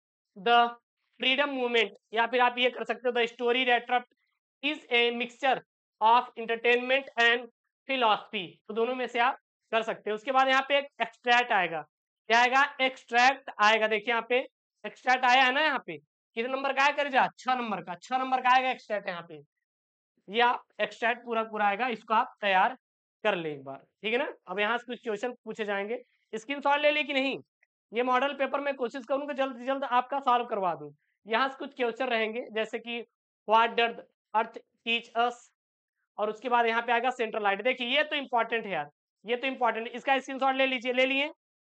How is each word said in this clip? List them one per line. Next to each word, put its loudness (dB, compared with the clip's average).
the 4
freedom 2
movement, 0
या 2
फिर 2
आप 2
ये 2
कर -6
सकते -4
हो, 0
the 0
story 0
retrospect 0
is -6
a 4
mixture -2
of 4
entertainment 0
and 2
philosophy। 0
तो -10
दोनों -2
में -6
से -4
आप 0
कर 2
सकते -8
हो। -2
उसके -6
बाद 4
यहाँ 4
पे 4
एक -2
एक्सट्रैक्ट 0
आएगा। 0
क्या 6
आएगा? 4
एक्सट्रैक्ट 0
आएगा। 6
देखिए -2
यहाँ -2
पे 2
एक्सट्रैक्ट 0
आया 6
है 4
ना, 0
यहाँ 0
पे -10
कितने -10
नंबर -2
का 2
आया, 4
कर -2
जा, 2
छह -2
नंबर -4
का, -12
छह -4
नंबर -2
का 4
आएगा 2
एक्सट्रैक्ट -6
यहाँ -8
पे। -16
ये 0
आप 2
एक्सट्रैक्ट -4
पूरा -2
पूरा -2
आएगा, -2
इसको -6
आप 0
तैयार 2
कर 2
ले -6
एक -12
बार, -14
ठीक -4
है 0
ना। -4
अब -6
यहाँ 0
से -18
कुछ -12
क्वेश्चन -6
पूछे -8
जाएंगे, -4
स्क्रीनशॉट -2
ले 4
ली 0
कि -6
नहीं? 0
ये -2
मॉडल 0
पेपर -2
मैं -4
कोशिश -8
करूंगा -4
जल्द -4
से -14
जल्द -4
आपका -2
सॉल्व 2
करवा -2
दूं। -12
यहाँ 0
से -12
कुछ -12
क्वेश्चन -4
रहेंगे, -2
जैसे -4
कि -10
what 4
does 2
earth -2
teach -2
us, -2
और -2
उसके -8
बाद 4
यहाँ 0
पे -2
आएगा 2
सेंट्रल -2
आइडिया। 0
देखिए -2
ये 2
तो -6
इंपॉर्टेंट -2
है -8
यार, -4
ये -2
तो -2
इंपॉर्टेंट -2
है, -12
इसका 0
स्क्रीनशॉट -2
ले 2
लीजिए, -2
ले 2
लिए। 0